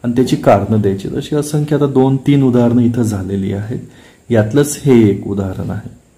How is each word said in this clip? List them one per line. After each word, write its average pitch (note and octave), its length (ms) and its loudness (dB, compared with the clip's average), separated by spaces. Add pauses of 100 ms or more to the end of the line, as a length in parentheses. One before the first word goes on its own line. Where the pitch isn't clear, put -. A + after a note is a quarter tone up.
आणि A#2+ 80 -2
त्याची B2+ 240 0
कारणं G#2+ 440 2
द्यायची. G2 360 -2
अशी C#3+ 200 -6
असंख्य D3 400 -2
आता C#3+ 100 0
दोन C3+ 300 2
तीन C#3 260 2
उदाहरणं A#2+ 380 2
इथं A#2 220 0
झालेली G2 500 -4
आहेत. G#2 260 -8 (520)
यातलंच A#2+ 540 0
हे A#2 240 6
एक G2 180 -2
उदाहरण F#2+ 440 -6
आहे. - 340 -12 (140)